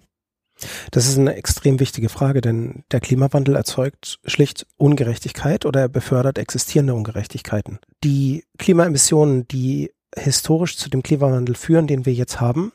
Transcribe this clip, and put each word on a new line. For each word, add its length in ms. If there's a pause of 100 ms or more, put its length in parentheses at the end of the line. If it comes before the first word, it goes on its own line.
(920)
Das 140
ist 140
eine 160
extrem 460
wichtige 260
Frage, 320
denn 540
der 80
Klimawandel 560
erzeugt 640
schlicht 420 (120)
Ungerechtigkeit 880
oder 160
er 80
befördert 480
existierende 560
Ungerechtigkeiten. 840 (260)
Die 400 (120)
Klimaemissionen, 920
die 420 (240)
historisch 640
zu 120
dem 140
Klimawandel 520
führen, 320
den 180
wir 80
jetzt 260
haben 360